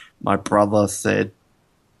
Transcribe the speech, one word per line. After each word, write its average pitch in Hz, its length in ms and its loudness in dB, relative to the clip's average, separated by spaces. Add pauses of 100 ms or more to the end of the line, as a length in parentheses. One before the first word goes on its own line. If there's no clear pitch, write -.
(220)
my 98 140 0
brother 104 520 2
said, 101 440 -2 (680)